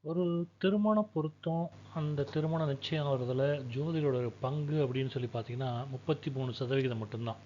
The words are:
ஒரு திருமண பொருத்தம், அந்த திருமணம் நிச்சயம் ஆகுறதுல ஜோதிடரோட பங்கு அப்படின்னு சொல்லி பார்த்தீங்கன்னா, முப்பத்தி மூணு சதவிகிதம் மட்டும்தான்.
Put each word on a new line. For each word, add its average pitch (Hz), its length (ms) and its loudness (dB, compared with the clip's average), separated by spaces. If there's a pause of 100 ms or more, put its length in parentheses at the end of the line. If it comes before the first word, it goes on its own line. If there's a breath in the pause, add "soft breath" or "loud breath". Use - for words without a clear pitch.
ஒரு 170 440 0 (100)
திருமண 208 440 4
பொருத்தம், 165 680 -2 (240)
அந்த 151 300 0
திருமணம் 156 440 0
நிச்சயம் 143 400 -2
ஆகுறதுல 135 540 2 (160)
ஜோதிடரோட 143 640 2
பங்கு 147 460 0
அப்படின்னு 131 240 0
சொல்லி 123 240 -2
பார்த்தீங்கன்னா, 123 560 -4
முப்பத்தி 143 420 -2
மூணு 131 220 -2
சதவிகிதம் 127 440 0
மட்டும்தான். 110 480 -4